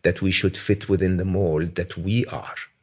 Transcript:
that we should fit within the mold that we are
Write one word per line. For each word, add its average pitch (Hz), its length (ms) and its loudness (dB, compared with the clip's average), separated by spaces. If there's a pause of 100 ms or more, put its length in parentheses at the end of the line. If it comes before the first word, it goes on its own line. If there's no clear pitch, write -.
that 90 200 2
we 98 80 2
should 95 260 2
fit - 320 -2
within 92 280 4
the 90 80 0
mold 87 500 0
that 87 220 -6
we 98 300 0
are - 300 -10 (260)